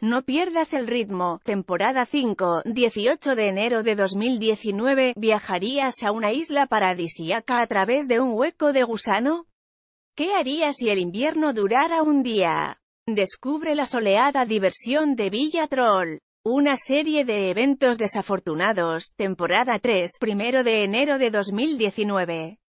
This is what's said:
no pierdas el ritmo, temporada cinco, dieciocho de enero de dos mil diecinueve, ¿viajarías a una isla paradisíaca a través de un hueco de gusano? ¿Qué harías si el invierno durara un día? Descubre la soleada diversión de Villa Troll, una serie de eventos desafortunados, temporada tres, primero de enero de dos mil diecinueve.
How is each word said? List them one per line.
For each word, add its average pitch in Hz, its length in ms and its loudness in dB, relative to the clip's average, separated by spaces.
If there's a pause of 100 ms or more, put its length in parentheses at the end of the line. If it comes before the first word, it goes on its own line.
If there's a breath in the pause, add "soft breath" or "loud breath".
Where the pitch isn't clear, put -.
no 240 180 0
pierdas 320 540 -2
el 254 100 -2
ritmo, 196 580 -2
temporada 208 640 0
cinco, 190 580 0
dieciocho 240 720 0
de 220 160 0
enero 220 320 0
de 220 140 0
dos 190 200 0
mil 233 220 0
diecinueve, 226 800 0
¿viajarías 220 880 -2
a 208 80 0
una 220 200 0
isla 277 360 0
paradisíaca 185 920 -2
a 233 60 2
través 226 420 0
de 240 120 2
un 254 140 0
hueco 294 380 0
de 262 120 4
gusano? 233 640 -2 (680)
¿Qué 370 200 -2
harías 294 400 0
si 226 160 -2
el 196 80 0
invierno 277 520 0
durara 262 520 2
un 294 180 2
día? 170 560 0 (300)
Descubre 269 680 -2
la 294 140 -2
soleada 247 580 2
diversión 233 720 0
de 202 160 -2
Villa 311 360 -2
Troll, 196 520 2 (260)
una 269 320 2
serie 294 480 0
de 208 240 0
eventos 247 480 2
desafortunados, 185 1160 -2
temporada 196 640 0
tres, 185 400 0
primero 233 440 0
de 220 200 2
enero 269 340 0
de 240 140 2
dos 202 200 -2
mil 262 280 -2
diecinueve. 190 800 -2 (100)